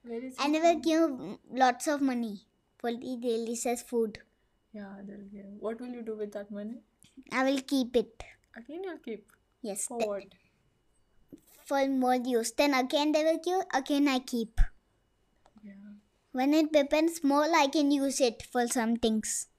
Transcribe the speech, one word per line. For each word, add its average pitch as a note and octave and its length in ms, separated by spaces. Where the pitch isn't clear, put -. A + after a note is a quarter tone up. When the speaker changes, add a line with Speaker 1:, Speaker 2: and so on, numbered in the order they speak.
Speaker 1:
Where A#3+ 200
is C4 160
Speaker 2:
And D4 160
Speaker 1:
it D#4 40
Speaker 2:
it D#4+ 40
will E4 440
Speaker 1:
from? B3 240
Speaker 2:
give - 80
lots B3+ 260
of C#4+ 140
money A#3 440
for A#3 140
the B3+ 300
delicious A#3 600
food. A3+ 380
Speaker 1:
Yeah, G3 220
they'll G3+ 300
give. G3 140
What A3+ 220
will B3 80
you A#3+ 140
do A3 120
with G#3 180
that G3+ 180
money? G#3 240
Speaker 2:
I C4 120
will C4+ 180
keep C4 340
it. A3+ 280
Speaker 1:
Again, C#4+ 280
you'll E4+ 160
keep? A3 260
Speaker 2:
Yes. G3+ 240
Speaker 1:
For A#3+ 120
Speaker 2:
The A3 80
Speaker 1:
what? G3 160
Speaker 2:
For C#4 220
more B3+ 280
use. A#3+ 360
Then C#4+ 240
again C#4+ 360
they D#4 120
will D#4+ 200
give, F#4 200
again C#4 340
I C4 120
keep. A#3 420
Speaker 1:
Yeah. G3+ 100
Speaker 2:
When C4+ 220
it D#4 180
becomes D#4 460
small, D4 380
I D4 120
can C#4+ 240
use C#4 300
it A#3 220
for A#3+ 240
some A#3 300
things. A3 500